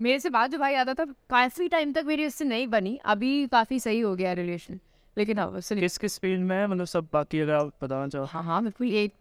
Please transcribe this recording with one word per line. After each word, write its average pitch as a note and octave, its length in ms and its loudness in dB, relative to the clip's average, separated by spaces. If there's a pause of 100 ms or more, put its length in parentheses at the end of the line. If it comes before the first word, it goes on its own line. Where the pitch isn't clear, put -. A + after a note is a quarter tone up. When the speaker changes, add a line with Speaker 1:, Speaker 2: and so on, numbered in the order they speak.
Speaker 1:
मेरे B3+ 180 4
से D#4+ 100 -2
बाद B3 220 2
जो D#4+ 60 -4
भाई C#4 180 2
आता C4 180 2
था, D#4+ 120 -2
काफ़ी C4 640 0
टाइम D#4 260 0
तक D#4 120 0
मेरी D4+ 200 0
उससे D4 200 -4
नहीं B3 220 0
बनी। G#3+ 380 0
अभी C4 420 2
काफ़ी A#3+ 320 2
सही A3+ 200 0
हो G#3 160 0
गया F3+ 180 0
रिलेशन। F3 460 -6 (380)
लेकिन G#3 220 0
हाँ, F3+ 80 0
उससे F#3 280 -6
Speaker 2:
किस, F3+ 220 0
किस - 220 -4
फील्ड F#3 220 0
में F#3 140 0
है? G3+ 120 0
मतलब, F3+ 180 -2
सब E3 280 -2
बाकी D3+ 260 2
अगर D3+ 140 2
आप D3 200 0 (100)
बताना C3+ 240 -4
चाहो। C#3 180 -6
Speaker 1:
हाँ, E3 180 -8
हाँ, E3+ 200 0
बिल्कुल। A3+ 300 -2
एक G#3 280 2